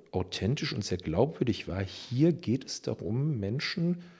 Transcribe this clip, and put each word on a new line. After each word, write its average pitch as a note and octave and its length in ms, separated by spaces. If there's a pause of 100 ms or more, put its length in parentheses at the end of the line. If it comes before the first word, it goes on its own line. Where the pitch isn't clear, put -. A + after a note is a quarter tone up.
(120)
authentisch - 600
und G2+ 100
sehr F2+ 140
glaubwürdig A2 720
war. F#2 120
Hier B2+ 520
geht - 320
es - 160
darum, B2 580
Menschen E3 640 (160)